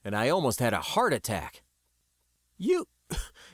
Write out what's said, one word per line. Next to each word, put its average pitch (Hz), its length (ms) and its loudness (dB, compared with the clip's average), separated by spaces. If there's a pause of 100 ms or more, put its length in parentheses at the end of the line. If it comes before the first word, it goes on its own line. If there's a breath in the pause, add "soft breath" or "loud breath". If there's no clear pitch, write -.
and 101 140 -6
I 113 140 2
almost 151 320 0
had 117 100 2
a 101 80 2
heart 226 320 0
attack. 104 520 -4 (920)
"You, 330 320 0 (680 loud breath)